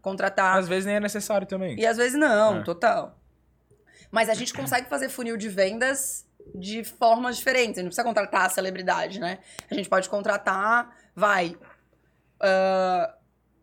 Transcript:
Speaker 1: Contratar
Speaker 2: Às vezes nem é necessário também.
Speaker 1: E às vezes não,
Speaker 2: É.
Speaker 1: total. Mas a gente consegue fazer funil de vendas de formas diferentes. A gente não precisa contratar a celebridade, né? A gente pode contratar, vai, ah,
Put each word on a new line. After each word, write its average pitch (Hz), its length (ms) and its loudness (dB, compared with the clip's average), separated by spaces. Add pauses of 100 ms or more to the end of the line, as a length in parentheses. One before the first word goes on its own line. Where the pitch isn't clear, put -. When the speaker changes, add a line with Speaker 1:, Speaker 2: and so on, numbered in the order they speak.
Speaker 1:
Contratar 190 560 0
Speaker 2:
Às 185 120 0
vezes 190 180 -2
nem 208 100 -2
é 208 40 0
necessário 202 460 -2
também. 185 320 -6
Speaker 1:
E 220 60 0
às 226 120 2
vezes 247 220 0
não, 214 400 4
Speaker 2:
É. 156 40 -4
Speaker 1:
total. 175 560 0 (920)
Mas 220 180 2
a 220 60 2
gente 240 200 -6
consegue 247 340 -2
fazer 269 200 -4
funil 233 280 -6
de 214 120 -6
vendas 226 760 -2 (280)
de 202 300 -8
formas 240 520 2
diferentes. 254 360 2
A 190 80 -6
gente 180 40 -4
não 180 60 -6
precisa 240 140 -2
contratar 202 420 0
a - 20 0
celebridade, 185 720 -2
né? 190 180 -6 (320)
A - 40 -4
gente 196 140 -4
pode 190 200 2
contratar, 202 880 0 (180)
vai, 185 420 2 (840)
ah, 190 720 2 (480)